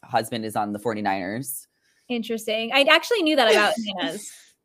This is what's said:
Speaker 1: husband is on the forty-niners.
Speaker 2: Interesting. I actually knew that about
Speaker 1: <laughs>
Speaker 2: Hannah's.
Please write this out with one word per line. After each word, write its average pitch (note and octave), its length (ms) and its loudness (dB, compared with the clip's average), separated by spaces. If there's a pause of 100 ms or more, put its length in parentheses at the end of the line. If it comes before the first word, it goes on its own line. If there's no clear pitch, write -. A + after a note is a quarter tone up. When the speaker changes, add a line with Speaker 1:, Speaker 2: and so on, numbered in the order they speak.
Speaker 1:
husband A2+ 400 -4
is G#2+ 140 -6
on G#2 160 -2
the G#2 60 -6
forty-niners. G#2 880 -4 (420)
Speaker 2:
Interesting. A3+ 640 -4
I C4+ 80 4 (100)
actually F4 320 4
knew D#4 140 4
that A#3 120 6
about G#3 240 4 (140)
Speaker 1:
<laughs> F#3+ 140 -8
Speaker 2:
Hannah's. E3+ 280 -6 (360)